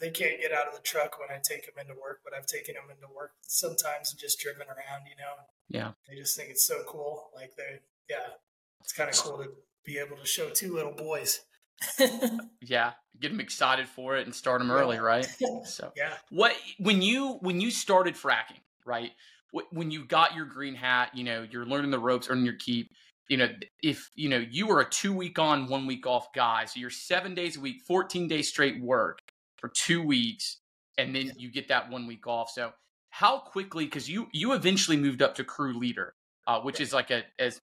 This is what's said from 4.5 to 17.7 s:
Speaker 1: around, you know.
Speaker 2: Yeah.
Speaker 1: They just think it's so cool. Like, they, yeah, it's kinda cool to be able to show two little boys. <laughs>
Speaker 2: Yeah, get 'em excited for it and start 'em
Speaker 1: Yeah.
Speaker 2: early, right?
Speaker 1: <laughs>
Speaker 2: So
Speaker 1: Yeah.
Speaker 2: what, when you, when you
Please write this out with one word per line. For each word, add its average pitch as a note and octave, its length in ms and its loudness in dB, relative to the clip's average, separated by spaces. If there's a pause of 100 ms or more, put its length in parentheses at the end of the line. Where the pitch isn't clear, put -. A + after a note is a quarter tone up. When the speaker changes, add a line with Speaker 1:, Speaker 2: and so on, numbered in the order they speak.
Speaker 1:
around, C3+ 400 -14
you - 80 -20
know. C#3+ 200 -12 (320)
Speaker 2:
Yeah. A2 240 -8 (160)
Speaker 1:
They C#3 80 -20
just C#3 200 -4
think D3 140 -12
it's C3 160 2
so D3 220 -4
cool. D3+ 460 -10
Like, C3 220 -20
they, C#3 240 -14 (300)
yeah, C#3 240 -8 (460)
it's - 120 -10
kinda D3 220 -2
cool C#3+ 300 0
to C3+ 80 -14 (320)
be C#3+ 140 -8
able C#3+ 200 -8
to C#3 80 -12
show - 240 -2
two F3+ 240 -2
little D3 200 -4
boys. D3+ 480 -2 (560)
<laughs> - 20 -2 (600)
Speaker 2:
Yeah, A#2+ 320 2 (260)
get D3 140 -4
'em G#3+ 80 -2
excited C3 480 2
for B2+ 280 -4
it B2+ 100 0
and A#2+ 80 -10
start B2+ 260 2
'em B2 100 0
Speaker 1:
Yeah. B2 60 4
Speaker 2:
early, B2 220 4
right? A#2 320 4 (100)
Speaker 1:
<laughs> E3 240 -2
Speaker 2:
So - 320 -10
Speaker 1:
Yeah. D3 220 -4 (120)
Speaker 2:
what, G#3 260 4 (220)
when F#3+ 240 6
you, B3+ 380 2
when F#3 200 0
you A#3 100 0